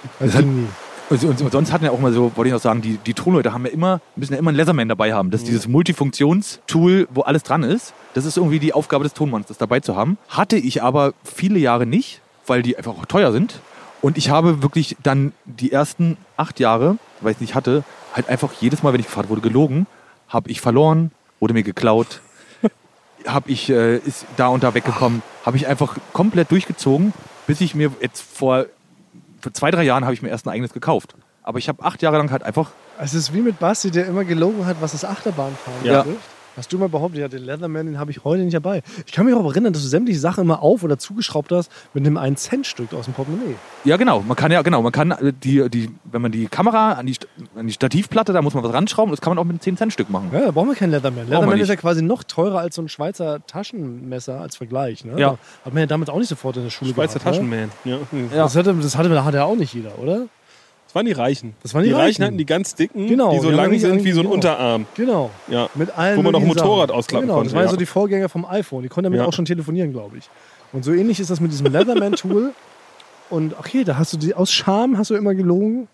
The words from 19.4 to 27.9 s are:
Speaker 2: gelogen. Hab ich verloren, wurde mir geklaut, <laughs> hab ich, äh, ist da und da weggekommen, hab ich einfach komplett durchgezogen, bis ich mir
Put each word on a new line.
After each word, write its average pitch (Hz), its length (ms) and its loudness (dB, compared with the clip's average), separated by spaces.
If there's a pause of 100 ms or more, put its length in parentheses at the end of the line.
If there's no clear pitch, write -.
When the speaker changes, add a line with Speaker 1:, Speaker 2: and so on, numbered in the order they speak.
Speaker 2:
gelogen. 131 460 2 (420)
Hab - 200 -2
ich 113 120 -8
verloren, 156 500 4 (300)
wurde 110 140 2
mir 113 80 2
geklaut, 110 580 0 (420)
<laughs> 226 60 2 (560)
hab 139 240 -2
ich, 135 220 -4
äh, 117 260 4
ist - 300 -8 (100)
da 127 120 4
und 127 140 0
da 123 120 2
weggekommen, 120 480 0 (220)
hab 120 100 0
ich 135 120 0
einfach 139 300 0 (160)
komplett 175 380 2
durchgezogen, 180 640 2 (340)
bis 147 160 0
ich 170 120 0
mir 151 160 0 (100)